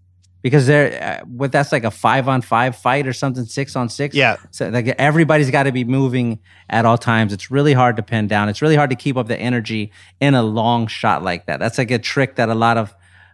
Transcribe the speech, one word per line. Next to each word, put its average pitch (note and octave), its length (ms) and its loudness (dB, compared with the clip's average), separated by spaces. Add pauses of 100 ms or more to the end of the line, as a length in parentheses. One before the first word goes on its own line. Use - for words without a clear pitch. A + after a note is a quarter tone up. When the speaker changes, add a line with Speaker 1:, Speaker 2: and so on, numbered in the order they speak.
(420)
Speaker 1:
Because C3 260 2
they're, A#2+ 540 0
uh, - 40 -18
what, B2+ 260 -8
that's C#3+ 200 0
like C3 140 -2
a A2 60 -2
five-on-five B2 840 0
fight C3 320 -2
or B2+ 60 -4
something, C3 320 -4
six-on-six. C#3 680 -6
Speaker 2:
Yeah. B2+ 200 2 (160)
Speaker 1:
So, A2 180 -6
like, A2+ 200 -2
everybody's D3 600 2
gotta C#3 220 2
be B2 120 -2
moving B2 540 0 (320)
at A2+ 160 2
all A#2 140 4
times. A2+ 340 0
It's - 160 -10
really C#3+ 240 2
hard B2+ 240 4
to A2+ 60 -4
pin G#2+ 240 -2
down. G#2 200 0
It's G2+ 140 -4
really D#3 140 4
hard D3 160 2
to C3 40 -4
keep C3 220 -4
up A#2+ 100 -2
the A2+ 100 -4
energy A2 540 -4 (300)
in C#3 140 4
a A#2+ 80 4
long A2+ 420 0
shot F#2+ 380 -2
like F2+ 240 -6
that. C#2+ 120 -4
That's, A2 200 -4
like, A2+ 100 -2
a B2 80 0
trick - 380 -4
that A#2 140 0
a A2+ 40 0
lot A2+ 240 2
of, G#2+ 160 -4 (400)